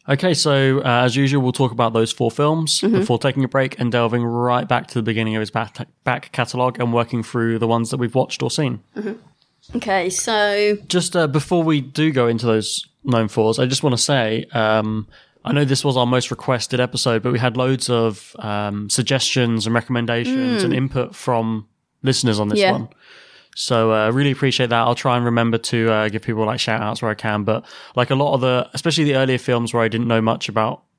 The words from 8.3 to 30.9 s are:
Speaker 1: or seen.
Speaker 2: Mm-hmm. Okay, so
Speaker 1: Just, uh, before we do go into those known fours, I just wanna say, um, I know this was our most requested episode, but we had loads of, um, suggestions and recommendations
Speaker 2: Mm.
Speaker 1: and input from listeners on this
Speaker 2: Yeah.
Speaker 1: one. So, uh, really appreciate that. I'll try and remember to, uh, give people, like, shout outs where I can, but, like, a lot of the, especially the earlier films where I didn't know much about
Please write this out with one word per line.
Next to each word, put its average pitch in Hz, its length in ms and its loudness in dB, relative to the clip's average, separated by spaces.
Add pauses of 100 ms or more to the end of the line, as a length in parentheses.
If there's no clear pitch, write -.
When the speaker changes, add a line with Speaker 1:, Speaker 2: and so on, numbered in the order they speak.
Speaker 1:
or - 80 -2
seen. 123 300 -4 (160)
Speaker 2:
Mm-hmm. 208 160 -6 (640)
Okay, 190 320 -2
so 208 680 0 (120)
Speaker 1:
Just, 175 260 0
uh, 165 120 2
before 156 360 0
we 160 200 2
do 151 280 0
go 131 160 2
into 117 200 0
those 110 400 0 (180)
known 113 240 2
fours, 110 300 0
I 131 80 2
just 131 160 -2
wanna 127 160 2
say, 120 540 0
um, 110 560 0 (360)
I 120 80 -2
know 147 140 2
this 131 180 0
was 131 120 0
our 123 100 4
most 123 240 2
requested 123 500 -2
episode, 123 420 0
but 123 100 0
we 127 60 0
had 120 200 -2
loads 127 320 0
of, 113 480 0
um, 104 500 -6
suggestions 117 800 0
and 113 80 0
recommendations 120 880 0
Speaker 2:
Mm. - 20 0
Speaker 1:
and 165 100 0
input 131 400 -2
from 113 520 -2 (360)
listeners 123 380 2
on 104 80 0
this 107 120 0
Speaker 2:
Yeah. 185 120 4
Speaker 1:
one. 117 160 -4 (680)
So, 113 360 2
uh, 110 200 2
really 139 180 2
appreciate 127 400 0
that. 117 120 2
I'll 120 120 2
try 123 220 0
and 120 80 0
remember 117 340 2
to, 113 320 0
uh, 107 200 2
give 107 120 -6
people, 110 220 -2
like, 120 160 -2
shout 110 200 -2
outs 107 220 -6
where 113 80 -2
I 107 40 -2
can, 104 280 -2
but, 104 220 -2 (320)
like, 123 140 2
a 139 40 0
lot 143 200 2
of 127 60 0
the, 127 320 0
especially 156 320 0
the 143 120 2
earlier 131 220 2
films 117 360 0
where 117 80 2
I 113 60 2
didn't 117 180 -2
know 113 140 2
much 110 280 0
about 110 340 -2 (160)